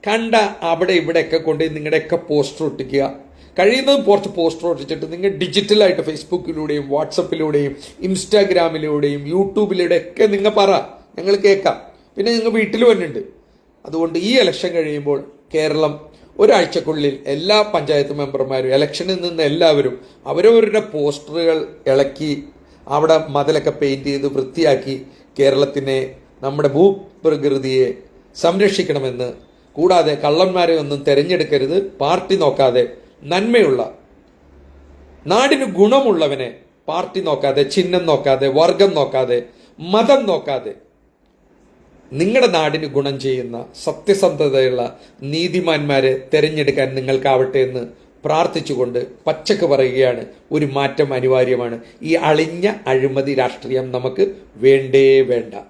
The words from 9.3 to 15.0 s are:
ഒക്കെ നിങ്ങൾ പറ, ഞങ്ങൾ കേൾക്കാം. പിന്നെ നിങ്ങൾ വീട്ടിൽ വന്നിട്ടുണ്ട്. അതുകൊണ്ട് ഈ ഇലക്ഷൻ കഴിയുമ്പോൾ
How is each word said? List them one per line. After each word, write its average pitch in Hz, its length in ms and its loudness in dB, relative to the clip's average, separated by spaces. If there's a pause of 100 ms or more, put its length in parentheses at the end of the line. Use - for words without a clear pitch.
ഒക്കെ - 260 0
നിങ്ങൾ 202 240 2
പറ, 202 200 4 (480)
ഞങ്ങൾ 196 180 0
കേൾക്കാം. 196 440 2 (360)
പിന്നെ 208 160 -2
നിങ്ങൾ 226 160 0
വീട്ടിൽ 220 360 0
വന്നിട്ടുണ്ട്. 180 360 2 (680)
അതുകൊണ്ട് 165 320 -4
ഈ 226 200 2
ഇലക്ഷൻ 180 300 2
കഴിയുമ്പോൾ 147 640 -4 (220)